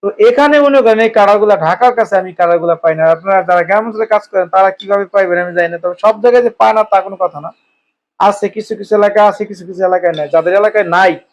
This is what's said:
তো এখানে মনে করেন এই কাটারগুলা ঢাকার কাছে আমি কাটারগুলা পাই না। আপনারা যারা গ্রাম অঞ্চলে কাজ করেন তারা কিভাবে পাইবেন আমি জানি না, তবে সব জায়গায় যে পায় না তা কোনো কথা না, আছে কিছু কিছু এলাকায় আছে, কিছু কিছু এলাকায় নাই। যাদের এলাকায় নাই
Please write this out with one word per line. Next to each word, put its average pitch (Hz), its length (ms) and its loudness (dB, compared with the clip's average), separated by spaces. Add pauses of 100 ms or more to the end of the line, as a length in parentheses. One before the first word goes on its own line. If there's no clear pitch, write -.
তো 196 60 -4 (200)
এখানে 285 280 2 (100)
মনে 277 200 4
করেন 220 220 2
এই 220 100 -2
কাটারগুলা 208 380 4 (120)
ঢাকার 240 320 2
কাছে 202 220 -2
আমি 185 180 -10
কাটারগুলা 170 440 0
পাই 160 140 0
না। 160 60 -2 (120)
আপনারা 190 320 0
যারা 180 200 2
গ্রাম 208 200 0
অঞ্চলে 220 260 -6
কাজ 208 180 0
করেন 185 240 -2
তারা 190 220 4
কিভাবে 202 360 -4
পাইবেন 185 300 0
আমি 180 140 -10
জানি 170 160 0
না, 170 100 -10
তবে 180 200 -6
সব 214 100 2 (100)
জায়গায় 247 240 4
যে 226 120 -2
পায় 220 160 0
না 214 60 0 (100)
তা 196 140 2
কোনো 196 180 -14
কথা 160 220 -6
না, 170 40 -12 (680)
আছে 202 260 0 (100)
কিছু 214 240 -10
কিছু 202 200 -6
এলাকায় 208 320 2
আছে, 208 200 -8
কিছু 180 180 -16
কিছু 185 200 -8
এলাকায় 180 300 -2
নাই। 147 160 -6
যাদের 165 260 0
এলাকায় 208 340 0
নাই 185 160 2 (220)